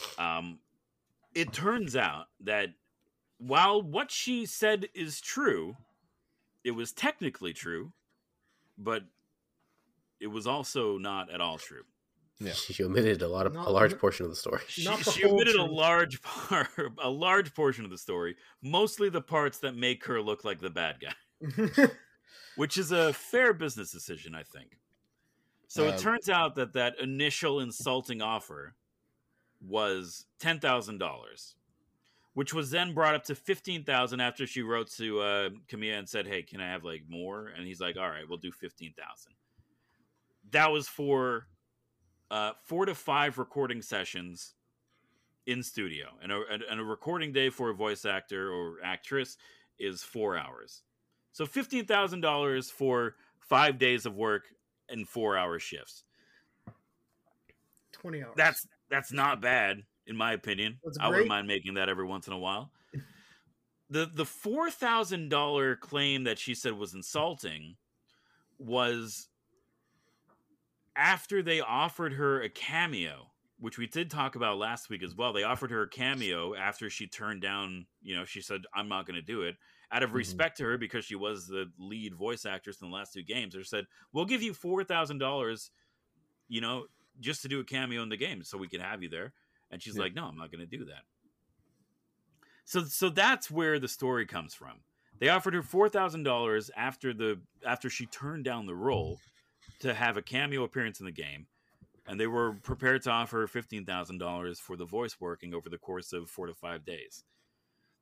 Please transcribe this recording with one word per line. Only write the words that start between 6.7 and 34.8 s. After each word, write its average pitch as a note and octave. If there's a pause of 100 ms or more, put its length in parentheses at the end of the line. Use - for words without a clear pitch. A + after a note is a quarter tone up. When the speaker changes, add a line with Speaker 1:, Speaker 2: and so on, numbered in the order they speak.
Speaker 1:
was A#2
technically D3
true, E2+ (840)
but G#2 (1160)
it G#2+
was G#2+
also B2
not F#2+
at F2
all E2
true. B1+ (580)
Speaker 2:
Yeah. G2
Speaker 3:
She -
omitted G2
a F2
lot F#2
of, A#2+
Speaker 4:
Not, E3+
Speaker 3:
a -
large G2
Speaker 4:
not, -
Speaker 3:
portion F#2+
of E2+
the D#2+
story. -
Speaker 1:
She, E3+
Speaker 4:
not G#3
the G3
Speaker 1:
she F#3+
Speaker 4:
whole G3+
Speaker 1:
omitted G3+
a G3+
Speaker 4:
truth. E3+
Speaker 1:
large D#3+
<laughs> -
part, - (320)
a C#3
large F3
portion C3
of F#2+
the F2+
story, F2 (260)
mostly G3+
the E3+
parts D3
that C3
make B2
her A#2+
look G#2+
like F#2+
the F2+
bad D#2+
guy, D#3 (300)
Speaker 4:
<laughs> -
Speaker 1:
which D3
is F#3
a E3
fair A#3+
business B2
decision, D#2+
I D#2+
think. - (880)
So D3+
Speaker 2:
Uh, D#3
Speaker 1:
it F#3
turns G#3+
out E3
that B2
that B2
initial C#3
insulting B2
offer G2+ (840)
was F#2+ (140)
ten E3
thousand A#2
dollars, B1 (800)
which C#3
was D3+
then F3
brought D3+
up D3+
to D3
fifteen F3+
thousand B2+
after B2
she B2+
wrote A2+